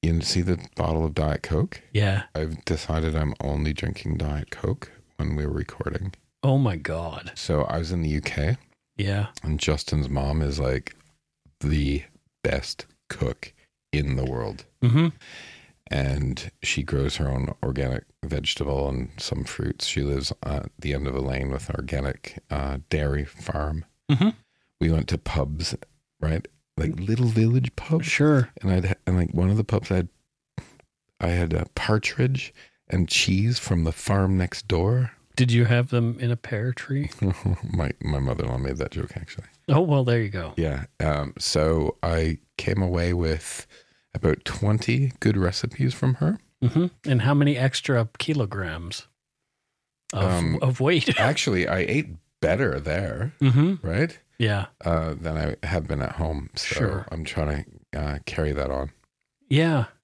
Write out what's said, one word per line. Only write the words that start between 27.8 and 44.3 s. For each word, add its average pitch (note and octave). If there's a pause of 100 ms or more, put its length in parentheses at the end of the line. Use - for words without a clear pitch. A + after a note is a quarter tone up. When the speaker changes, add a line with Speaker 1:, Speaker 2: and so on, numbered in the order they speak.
Speaker 2:
Sure. D3 (100)
Speaker 1:
And F#2
I'd F#2
ha-, F#2+ (120)
and, F2+
like, F2
one F2+
of G#2
the A2
pubs -
I F#2
had, F2+ (1120)
I F2+
had E2+
a E2 (100)
partridge B2+ (360)
and F2+
cheese G2+
from E2+
the D#2+
farm F#2+
next -
door. A2 (240)
Speaker 2:
Did B2
you A#2
have A#2+
them A#2
in A#2+
a A#2+
pear A#2
tree? C#3 (320)
Speaker 1:
<laughs> -
My, E2 (100)
my D2
mother-in-law B1+
made C2+
that -
joke, -
actually. - (220)
Speaker 2:
Oh, C#3+
well, C#3+
there A#2+
you G#2+
go. F2
Speaker 1:
Yeah. D2 (160)
Um, D2
so D#2
I D#2+ (200)
came G2
away F2
with D#2+ (480)
about -